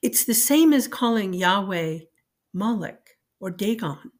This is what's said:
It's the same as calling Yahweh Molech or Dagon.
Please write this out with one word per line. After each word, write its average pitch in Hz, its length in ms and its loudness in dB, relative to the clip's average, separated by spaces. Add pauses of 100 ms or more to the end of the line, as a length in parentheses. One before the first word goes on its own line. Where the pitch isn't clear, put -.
It's - 220 0
the 233 100 -2
same 302 380 4
as 262 160 2
calling 220 460 -2
Yahweh 180 680 0 (540)
Molech 202 640 -6 (240)
or 190 100 -8
Dagon. 202 680 -6